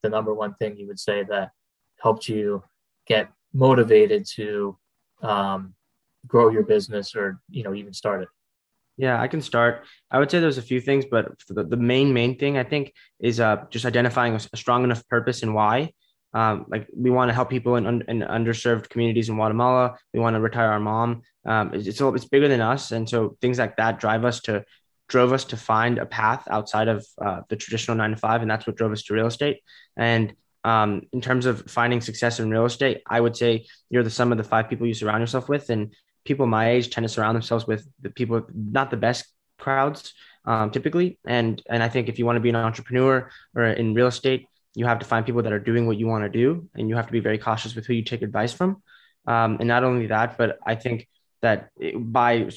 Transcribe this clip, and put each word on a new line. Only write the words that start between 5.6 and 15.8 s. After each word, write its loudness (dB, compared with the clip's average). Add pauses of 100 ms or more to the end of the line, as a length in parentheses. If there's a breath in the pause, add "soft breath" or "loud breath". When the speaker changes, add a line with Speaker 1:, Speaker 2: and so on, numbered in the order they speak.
Speaker 1:
grow 6
your 2
business -2
or, -4 (100)
you -10
know, -6
even -12
start -4
it? -12 (680)
Speaker 2:
Yeah, 2
I 0
can -4
start. 0 (260 loud breath)
I 2
would 2
say 2
there's 2
a -8
few -2
things, 2
but 0 (160)
the, -4
the -4
main, 4
main 2
thing 0
I 0
think -4 (280 soft breath)
is, 0
uh, 2
just -4
identifying 2
a -2
s-, -8
a -12
strong 2
enough -2
purpose -2
and -2
why. 0 (420)